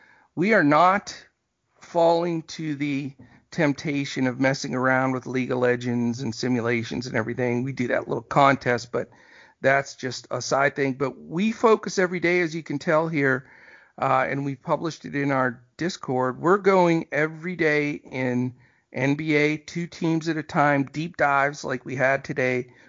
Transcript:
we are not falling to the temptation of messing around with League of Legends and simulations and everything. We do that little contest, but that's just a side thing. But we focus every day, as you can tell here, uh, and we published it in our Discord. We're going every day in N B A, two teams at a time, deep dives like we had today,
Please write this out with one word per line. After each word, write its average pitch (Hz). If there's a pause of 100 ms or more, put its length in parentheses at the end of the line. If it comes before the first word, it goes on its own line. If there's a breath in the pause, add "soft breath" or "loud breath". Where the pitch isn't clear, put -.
(360 soft breath)
we 196
are 196
not 170 (640)
falling 170
to 156
the 139 (380 loud breath)
temptation 143
of 123
messing 135
around 131
with 127
League 127
of 127
Legends 123
and 117
simulations 120
and 123
everything. 120
We 135
do 127
that -
little 131
contest, 131
but - (520 loud breath)
that's 135
just -
a 123
side 139
thing. 135
But 131
we 180
focus 214
every 180
day, 175
as 160
you 165
can 143
tell 165
here, 139 (480 loud breath)
uh, 131
and 139
we 139
published 160
it -
in 143
our 127 (140)
Discord. 127
We're 175
going 185
every 160
day 147
in 127 (380 soft breath)
N 139
B 156
A, 151
two 170
teams 165
at 160
a 151
time, 143
deep 156
dives 143
like 131
we 131
had 135
today, 127 (220 soft breath)